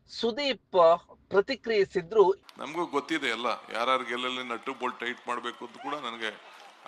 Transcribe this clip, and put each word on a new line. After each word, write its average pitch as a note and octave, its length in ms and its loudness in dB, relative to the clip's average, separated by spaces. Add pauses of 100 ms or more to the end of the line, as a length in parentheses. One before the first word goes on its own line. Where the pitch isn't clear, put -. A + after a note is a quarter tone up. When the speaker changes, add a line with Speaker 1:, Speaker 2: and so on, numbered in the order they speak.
(200)
Speaker 1:
ಸುದೀಪ್ G#3+ 800 4 (300)
ಪ್ರತಿಕ್ರಿಯಿಸಿದ್ರು. G3 1040 2 (240)
Speaker 2:
ನಮಗೂ D#3 280 -4
ಗೊತ್ತಿದೆ C#3 420 -2
ಎಲ್ಲ, A#2 200 -2 (260)
ಯಾರ್ಯಾರಿಗೆ A#2+ 400 0
ಎಲ್ಲೆಲ್ಲಿ B2+ 300 -4 (100)
ನಟ್ಟು A#2 200 -8
ಬೋಲ್ಟ್ B2 260 -6
ಟೈಟ್ A#2+ 280 -8
ಮಾಡ್ಬೇಕು A#2+ 380 -8
ಅಂತ A#2 120 -18
ಕೂಡ C#3+ 180 -8
ನನಗೆ, A2+ 600 -10 (300)